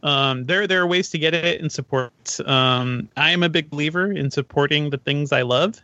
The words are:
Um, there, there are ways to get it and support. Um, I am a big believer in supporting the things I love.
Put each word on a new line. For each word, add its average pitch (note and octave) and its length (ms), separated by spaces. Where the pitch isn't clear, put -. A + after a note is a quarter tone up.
Um, C3+ 420
there, F#3 220
there F#3 160
are F3 40
ways F3+ 240
to E3+ 80
get D#3+ 160
it E3+ 280
and D3+ 100
support. - 720
Um, B2+ 720
I D3+ 140
am F3 120
a F3 60
big D#3+ 220
believer D#3+ 420
in C#3+ 180
supporting D3 600
the C#3 80
things C#3+ 340
I C3 100
love. C3+ 420